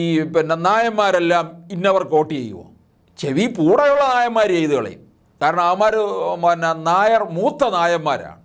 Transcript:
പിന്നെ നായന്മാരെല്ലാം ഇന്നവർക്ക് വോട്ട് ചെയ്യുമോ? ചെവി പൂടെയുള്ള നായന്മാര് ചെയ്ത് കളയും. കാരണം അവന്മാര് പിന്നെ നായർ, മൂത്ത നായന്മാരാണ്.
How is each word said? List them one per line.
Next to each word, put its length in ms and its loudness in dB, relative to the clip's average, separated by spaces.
പിന്നെ 200 0
നായന്മാരെല്ലാം 800 2
ഇന്നവർക്ക് 420 0
വോട്ട് 200 0
ചെയ്യുമോ? 280 -10
ചെവി 240 0
പൂടെയുള്ള 460 4
നായന്മാര് 420 0
ചെയ്ത് 200 0
കളയും. 260 -6
കാരണം 280 0
അവന്മാര് 320 2
പിന്നെ 280 0
നായർ, 340 2
മൂത്ത 260 -2
നായന്മാരാണ്. 680 -2